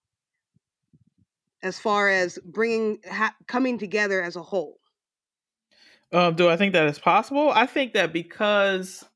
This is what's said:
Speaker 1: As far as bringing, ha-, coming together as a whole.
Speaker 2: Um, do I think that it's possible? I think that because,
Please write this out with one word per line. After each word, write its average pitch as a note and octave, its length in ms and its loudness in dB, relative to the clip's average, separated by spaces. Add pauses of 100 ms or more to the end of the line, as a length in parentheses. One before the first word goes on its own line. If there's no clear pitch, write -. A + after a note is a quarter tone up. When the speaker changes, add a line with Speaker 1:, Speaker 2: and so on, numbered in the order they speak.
(1600)
Speaker 1:
As F#3 160 -8
far G#3 300 0
as F#3 360 -2
bringing, A3 580 -2
ha-, G3+ 320 -6 (120)
coming B3 320 -2
together G3 420 -2
as F3 140 -8
a F3 80 -12
whole. E3+ 360 -6 (1300)
Speaker 2:
Um, E3+ 240 2
do F3 140 6
I E3+ 80 2
think G3 160 0
that D#3 140 4
it's D3 120 -2
possible? C4 520 2
I A#3 140 4
think C4+ 280 -4
that F3 180 0
because, F#3+ 920 -2 (120)